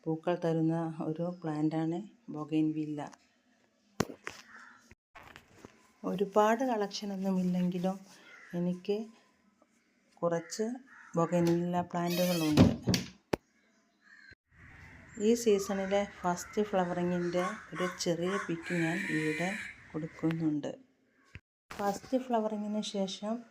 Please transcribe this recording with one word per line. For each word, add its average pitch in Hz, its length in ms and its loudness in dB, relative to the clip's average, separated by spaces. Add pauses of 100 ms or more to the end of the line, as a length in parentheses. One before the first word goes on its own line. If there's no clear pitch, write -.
പൂക്കൾ 160 320 -2
തരുന്ന 165 400 2 (260)
ഒരു 160 240 -2 (120)
പ്ലാന്റാണ് 160 600 -2 (320)
ബൊഗൈൻവില്ല. 151 720 -2 (3000)
ഒരുപാട് 208 600 4
കളക്ഷനൊന്നുമില്ലെങ്കിലും 190 1300 0 (560)
എനിക്ക് 180 440 -2 (1200)
കുറച്ച് 170 480 -2 (500)
ബൊഗൈൻവില്ല 170 680 2
പ്ലാന്റുകളുണ്ട്. 175 880 4 (2500)
ഈ 208 180 6
സീസണിലെ 202 680 2 (100)
ഫസ്റ്റ് - 500 -2
ഫ്ലവറിങ്ങിൻ്റെ 175 800 2 (260)
ഒരു 170 180 -2 (120)
ചെറിയ 175 340 0 (100)
പിക്ക് 170 400 -4
ഞാൻ 170 160 0 (100)
ഇവിടെ 156 400 0 (380)
കൊടുക്കുന്നുണ്ട്. 160 840 -2 (1000)
ഫസ്റ്റ് 202 480 -2
ഫ്ലവറിങ്ങിന് 214 640 -2
ശേഷം 202 500 -4 (180)